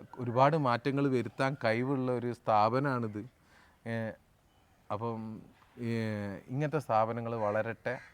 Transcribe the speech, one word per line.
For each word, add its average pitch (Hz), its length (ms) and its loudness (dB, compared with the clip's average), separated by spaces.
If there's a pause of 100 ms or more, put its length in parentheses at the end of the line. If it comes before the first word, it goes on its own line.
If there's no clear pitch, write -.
(220)
ഒരുപാട് 127 340 6 (100)
മാറ്റങ്ങൾ 135 380 2 (100)
വരുത്താൻ 127 380 0 (120)
കഴിവുള്ള 127 440 2 (100)
ഒരു 120 220 -4
സ്ഥാപനമാണിത്. 113 840 2 (680)
ഏ, - 20 -4 (1000)
അപ്പം, 110 280 -6 (680)
ഏ, 117 40 -2 (600)
ഇങ്ങനത്തെ 147 340 -2
സ്ഥാപനങ്ങൾ 117 480 0 (120)
വളരട്ടെ 110 480 -2 (200)